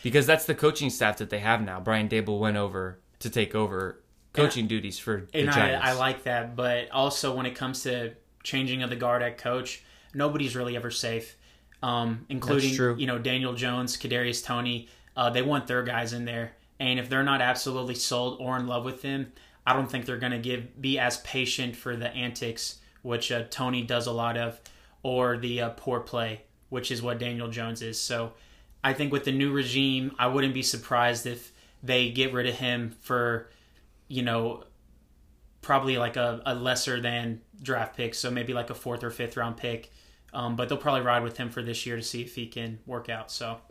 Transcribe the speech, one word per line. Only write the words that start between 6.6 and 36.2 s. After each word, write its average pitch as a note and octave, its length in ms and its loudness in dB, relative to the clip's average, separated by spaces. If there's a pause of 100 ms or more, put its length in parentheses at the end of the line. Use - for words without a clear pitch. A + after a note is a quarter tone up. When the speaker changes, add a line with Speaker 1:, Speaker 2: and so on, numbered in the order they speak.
Speaker 2:
also C3+ 460 2
when B2+ 80 -2
it B2 100 -2
comes B2+ 280 -4
to A#2+ 300 -2 (300)
changing C3 400 -2
of B2 80 -2
the B2+ 60 -4
guard A#2+ 260 2
at A#2+ 140 -2
coach, B2+ 460 -4 (320)
nobody's C#3+ 420 0
really B2 200 -2
ever A#2 140 -4
safe, A2+ 460 -4 (460)
um, A#2 460 0
including, C3+ 400 2
Speaker 1:
That's C3 80 2
true. B2 220 4
Speaker 2:
you B2+ 80 0
know, B2 120 0
Daniel B2+ 360 0
Jones, B2 420 -2
Kadarius B2 480 0
Toney. A#2+ 440 -2 (280)
Uh, B2 140 4
they B2 120 2
want C#3 240 2
their B2 160 2
guys A#2 320 -2
in A#2+ 100 -4
there, A#2 280 -4 (280)
and B2+ 180 2
if A#2+ 120 -4
they're C3 120 4
not C3+ 200 4
absolutely B2+ 520 0
sold B2 460 0
or B2+ 160 -2
in B2 100 -2
love A#2+ 180 -2
with B2+ 180 -6
them, C#3 300 -4 (340)
I B2+ 60 6
don't C3 180 4
think B2 140 -4
they're A#2+ 140 -2
gonna B2 220 -2
give, B2 420 -6
be C3+ 160 2
as B2 200 2
patient B2+ 580 -2
for B2 200 -6
the A#2+ 140 -4
antics, A#2+ 720 -6 (200)
which, A#2+ 320 -2
uh, A#2+ 160 -2
Toney B2+ 340 0
does A#2 240 0
a A#2+ 60 -2
lot A#2 240 0
of, A#2 240 -4 (420)
or B2+ 360 2
the, A#2+ 240 -2
uh, A#2 80 -2
poor B2 300 -2
play, A2+ 420 -4 (260)
which B2 220 -4
is A#2+ 100 -2
what A#2+ 180 -2
Daniel A#2+ 300 -4
Jones A2+ 320 -6
is. A2+ 180 -6
So A#2 360 -2 (480)
I C3+ 100 2
think C#3+ 180 0
with C#3 140 0
the C#3 80 0
new C#3 200 2
regime, C3+ 640 0
I B2 80 4
wouldn't C3+ 260 2
be B2+ 100 -2
surprised A#2+ 640 2
if A#2+ 260 -8 (320)
they B2 280 2
get B2+ 240 2
rid B2 120 2
of A#2+ 100 0
him A#2+ 340 -2 (100)
for, A#2+ 480 0 (600)
you B2+ 140 -4
know, A#2 420 0 (1000)
probably, C3+ 340 4
like, A#2+ 200 0
a, A#2+ 280 0